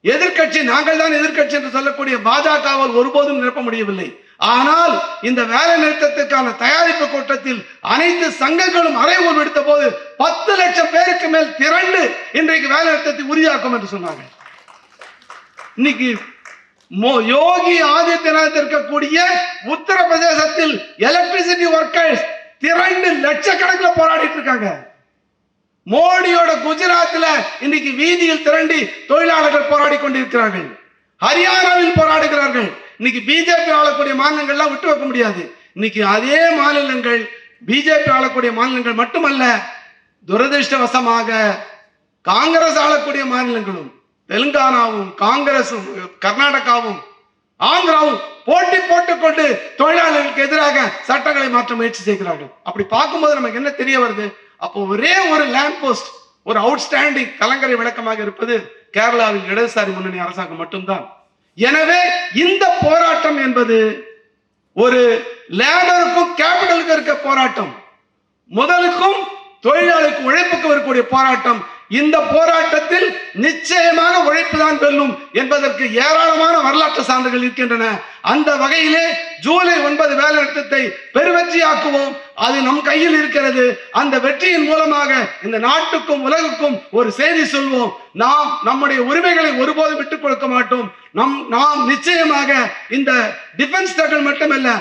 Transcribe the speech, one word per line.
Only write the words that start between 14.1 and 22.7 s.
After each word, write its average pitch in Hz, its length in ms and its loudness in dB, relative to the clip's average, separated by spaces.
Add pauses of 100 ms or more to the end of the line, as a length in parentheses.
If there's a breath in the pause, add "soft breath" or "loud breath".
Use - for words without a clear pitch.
இன்னைக்கு 254 300 0 (920)
மோ-, 240 220 2 (120)
யோகி 349 420 4 (180)
ஆதித்யநாத் 320 680 2
இருக்கக்கூடிய 294 560 -2 (560)
உத்தரப்பிரதேசத்தில் 320 1000 2 (340)
எலக்ட்ரிசிட்டி 349 560 0 (120)
ஒர்க்கர்ஸ் 320 480 0 (400)
திரண்டு 359 440 2 (160)